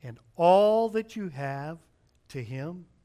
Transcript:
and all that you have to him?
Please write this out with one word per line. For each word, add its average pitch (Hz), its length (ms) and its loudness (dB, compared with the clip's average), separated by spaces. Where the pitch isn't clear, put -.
and 120 160 -16
all 208 540 4
that 220 260 -6
you 196 140 -8
have 139 480 -8
to 131 140 -10
him? 143 440 -12